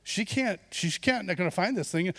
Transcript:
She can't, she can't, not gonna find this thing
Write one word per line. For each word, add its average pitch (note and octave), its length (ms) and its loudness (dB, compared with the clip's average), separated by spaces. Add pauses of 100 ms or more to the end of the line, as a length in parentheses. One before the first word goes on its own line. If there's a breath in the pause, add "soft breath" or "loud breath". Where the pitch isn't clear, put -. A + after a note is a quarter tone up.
She - 220 -2
can't, B3+ 340 0 (120)
she - 180 -2
can't, A3+ 380 0
not F3+ 100 -2
gonna E3+ 140 0
find G#3+ 260 0
this D#3 140 -2
thing E3+ 280 0